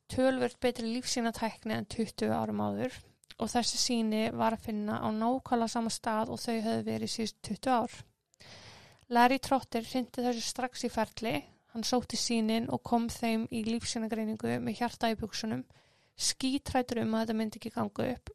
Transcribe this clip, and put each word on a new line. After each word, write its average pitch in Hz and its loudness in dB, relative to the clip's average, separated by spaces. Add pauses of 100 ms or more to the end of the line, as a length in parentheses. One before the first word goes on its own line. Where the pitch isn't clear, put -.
töluvert 254 2
betri 240 0
lífsýnatækni 226 -2
en 226 -2
tuttugu 220 -2
árum 214 0
áður 208 -2 (380)
og 220 -4
þessi 240 0
sýni 220 2
var 226 2
að - -8
finna 214 -2
á 233 0
nákvæmlega 233 0
sama 226 0
stað 220 -2
og 190 -6
þau 233 -2
höfðu 226 0
verið 220 -2
síðustu - -4
tuttugu 254 0
ár. 240 0 (1120)
Larry 247 8
Trotter 247 0
hrinti 247 -2
þessu 240 0
strax - -4
í 233 0
ferli. 220 -2 (340)
Hann 226 -6
sótti 240 0
sýnin 226 2
og - -2
kom 233 2
þeim 226 0
í 233 -2
lífsýnagreiningu 226 -2
með 240 -2
hjarta 233 0
í 214 0
buxunum, 226 -4 (560)
skíthræddur 254 0
um 220 0
að 220 2
þetta 220 0
myndi 220 -2
ekki 220 -10
ganga 226 -2
upp 247 -6